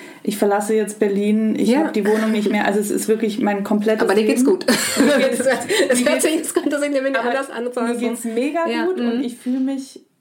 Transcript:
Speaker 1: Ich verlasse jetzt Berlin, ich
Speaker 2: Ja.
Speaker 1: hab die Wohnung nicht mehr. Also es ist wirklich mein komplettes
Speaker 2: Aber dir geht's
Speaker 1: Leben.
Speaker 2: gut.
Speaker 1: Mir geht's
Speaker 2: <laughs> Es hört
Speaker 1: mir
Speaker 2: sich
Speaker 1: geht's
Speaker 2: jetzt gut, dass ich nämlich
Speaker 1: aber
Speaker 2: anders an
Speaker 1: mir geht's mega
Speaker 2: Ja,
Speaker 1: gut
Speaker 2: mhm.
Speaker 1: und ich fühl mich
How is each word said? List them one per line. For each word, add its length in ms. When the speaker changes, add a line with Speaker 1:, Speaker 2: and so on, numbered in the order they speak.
Speaker 1:
Ich 140
verlasse 380
jetzt 240
Berlin, 580
ich 120
Speaker 2:
Ja. 160
Speaker 1:
hab 80
die 120
Wohnung 260
nicht 200
mehr. 140
Also 140
es 100
ist 180
wirklich 320
mein 240
komplettes 400
Speaker 2:
Aber 120
dir 100
geht's 160
Speaker 1:
Leben. 180
Speaker 2:
gut. 60
Speaker 1:
Mir 200
geht's 100
Speaker 2:
<laughs> 0
Es 80
hört 420
Speaker 1:
mir 60
Speaker 2:
sich 100
Speaker 1:
geht's 200
Speaker 2:
jetzt 300
gut, 180
dass 100
ich 80
nämlich 260
Speaker 1:
aber 120
Speaker 2:
anders 200
an 100
Speaker 1:
mir 80
geht's 300
mega 420
Speaker 2:
Ja, 180
Speaker 1:
gut 120
Speaker 2:
mhm. 140
Speaker 1:
und 120
ich 140
fühl 220
mich 420